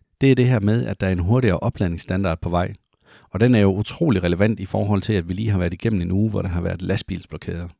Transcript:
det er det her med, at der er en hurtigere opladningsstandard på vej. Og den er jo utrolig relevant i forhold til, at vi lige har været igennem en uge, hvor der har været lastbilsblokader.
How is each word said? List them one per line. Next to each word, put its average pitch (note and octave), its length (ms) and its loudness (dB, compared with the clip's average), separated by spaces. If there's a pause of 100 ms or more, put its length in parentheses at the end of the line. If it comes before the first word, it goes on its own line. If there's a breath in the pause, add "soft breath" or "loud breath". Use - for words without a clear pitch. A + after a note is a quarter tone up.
(200)
det C3+ 100 6
er C3 40 6
det B2 140 4
her B2 120 2
med, G#2+ 260 2
at G2 140 -6
der G2 60 0
er F#2 60 2
en F2+ 60 0
hurtigere G#2 400 2
opladningsstandard F2+ 800 -2
på - 80 -6
vej. F2+ 260 -2 (560 soft breath)
Og F#2+ 100 -4
den B2 140 4
er A2+ 40 4
jo G2 160 4
utrolig G#2 480 0
relevant F#2+ 380 0
i G2 60 -8
forhold G#2 360 0
til, A2 100 -2
at F2 160 -2
vi F#2 60 -6
lige G#2+ 160 -2
har G2 80 2
været F2 140 0
igennem G#2+ 280 -2
en F2 100 -4
uge, G#2 200 0
hvor G2+ 120 -2
der F2+ 60 -6
har F2 120 -2
været F2 220 -4
lastbilsblokader. F2 840 -6 (120)